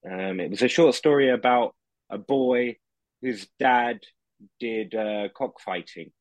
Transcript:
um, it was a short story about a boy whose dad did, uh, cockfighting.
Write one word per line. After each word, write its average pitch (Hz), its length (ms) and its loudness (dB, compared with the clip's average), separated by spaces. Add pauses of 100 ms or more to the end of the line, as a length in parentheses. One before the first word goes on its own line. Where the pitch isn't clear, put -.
(100)
um, 92 300 -6
it 87 100 -6
was 101 120 -2
a 127 60 4
short 156 260 4
story 139 360 4
about 123 440 2 (360)
a 101 80 -10
boy 123 580 0 (460)
whose 120 240 -6 (120)
dad 120 420 2 (600)
did, 113 340 -6
uh, 107 400 -4
cockfighting. 90 760 -10 (100)